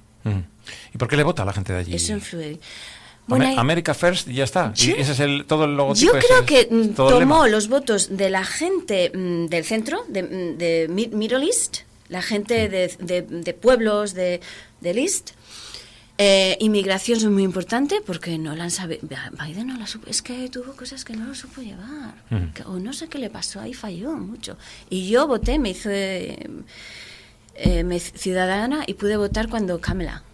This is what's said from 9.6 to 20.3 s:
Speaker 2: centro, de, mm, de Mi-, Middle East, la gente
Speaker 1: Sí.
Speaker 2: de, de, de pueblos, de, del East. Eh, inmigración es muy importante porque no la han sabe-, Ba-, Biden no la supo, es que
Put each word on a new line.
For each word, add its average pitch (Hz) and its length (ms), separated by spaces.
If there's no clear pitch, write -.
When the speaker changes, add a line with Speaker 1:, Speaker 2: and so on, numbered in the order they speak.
Speaker 2:
centro, 277 440
de, 196 140
mm, 175 360
de 165 320
Mi-, 214 180
Middle 220 380
East, - 320
la 180 140
gente 214 420
Speaker 1:
Sí. 185 400
Speaker 2:
de, 175 180
de, 170 180
de 170 140
pueblos, 214 600
de, 180 260
del 180 180
East. 370 320
Eh, 190 380
inmigración 202 560
es 220 80
muy 196 200
importante 240 640
porque 170 300
no 156 180
la 165 100
han 175 60
sabe-, 175 300
Ba-, - 300
Biden 180 260
no 254 100
la 208 80
supo, 214 240
es 214 100
que 254 300